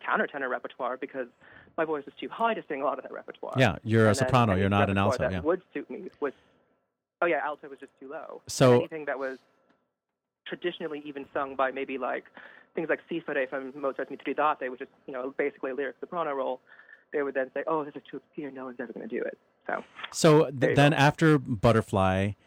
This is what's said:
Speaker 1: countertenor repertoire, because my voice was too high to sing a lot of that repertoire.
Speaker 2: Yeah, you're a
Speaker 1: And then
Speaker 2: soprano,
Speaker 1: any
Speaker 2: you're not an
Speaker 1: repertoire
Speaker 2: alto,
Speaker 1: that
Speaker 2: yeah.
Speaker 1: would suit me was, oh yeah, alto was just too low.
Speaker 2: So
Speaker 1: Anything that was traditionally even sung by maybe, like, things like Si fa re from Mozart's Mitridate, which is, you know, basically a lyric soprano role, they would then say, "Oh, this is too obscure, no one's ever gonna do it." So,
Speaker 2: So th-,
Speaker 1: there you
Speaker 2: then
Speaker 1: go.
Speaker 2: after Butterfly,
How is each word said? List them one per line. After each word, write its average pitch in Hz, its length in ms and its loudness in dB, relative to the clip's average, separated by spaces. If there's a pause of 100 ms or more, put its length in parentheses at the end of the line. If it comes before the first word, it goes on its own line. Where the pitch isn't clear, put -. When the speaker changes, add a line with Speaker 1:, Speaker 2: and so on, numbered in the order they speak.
Speaker 1:
countertenor 143 460 -2
repertoire, 123 480 -6
because 135 300 -8 (500)
my 160 80 0
voice 151 200 -4
was - 140 -20
too 131 100 -10
high 226 260 -2
to 165 120 -8
sing 135 140 -6
a 143 40 -2
lot 131 120 -2
of 131 60 -12
that - 100 -14
repertoire. - 440 -12
Speaker 2:
Yeah, 117 260 4
you're 110 220 6
a 107 40 8
Speaker 1:
And 101 80 4
then - 80 0
Speaker 2:
soprano, 123 280 4
Speaker 1:
any 92 80 2
Speaker 2:
you're 98 80 2
not 101 200 4
an 98 80 0
Speaker 1:
repertoire 98 140 4
Speaker 2:
alto, 123 120 -2
Speaker 1:
that 104 80 0
Speaker 2:
yeah. 92 100 -4
Speaker 1:
would 175 200 0 (120)
suit - 180 -10
me 175 180 -12 (100)
was, 139 140 -4 (880)
oh 175 60 2
yeah, 147 180 0
alto 147 240 -10
was 135 100 -16
just 131 200 -18
too 135 100 -16
low. - 380 -14
Speaker 2:
So 123 320 6
Speaker 1:
Anything 151 260 -6
that 135 140 -4
was 131 180 -8 (1120)
traditionally 165 580 -8
even 139 260 -10
sung 139 240 -6
by 131 140 0
maybe, 131 300 -6
like, 131 260 -6 (480)
things 160 160 -4
like 147 180 0
Si 165 120 -6
fa 151 140 -8
re 139 120 0
from 135 340 -8
Mozart's 139 320 -6
Mitridate, 139 580 -2
which 127 120 -10
is, 131 60 -12 (200)
you 143 60 -10
know, 131 240 -8
basically 139 340 -4
a 123 40 -8
lyric 131 240 -6
soprano 160 340 -6
role, 131 260 -4 (540)
they 147 100 -2
would 135 100 -4
then 131 200 -2
say, 143 140 -4
"Oh, 156 180 0
this 147 100 -12
is 135 140 -14
too 147 80 -12
obscure, 143 340 -12
no 131 140 -12
one's 123 140 -10
ever 117 120 -8
gonna - 160 -12
do 123 160 -6
it." - 140 -6 (280)
So, - 180 -4 (280)
Speaker 2:
So 156 300 8
th-, 147 140 -2
Speaker 1:
there 127 160 2
you 120 40 0
Speaker 2:
then 143 160 8
Speaker 1:
go. 151 60 0
Speaker 2:
after 151 420 6
Butterfly, 101 920 4 (160)